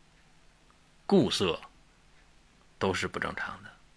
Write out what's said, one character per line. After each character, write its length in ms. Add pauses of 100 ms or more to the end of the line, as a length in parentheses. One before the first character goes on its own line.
(1040)
固 260
涩 300 (1160)
都 160
是 140
不 120
正 160
常 280
的， 60 (280)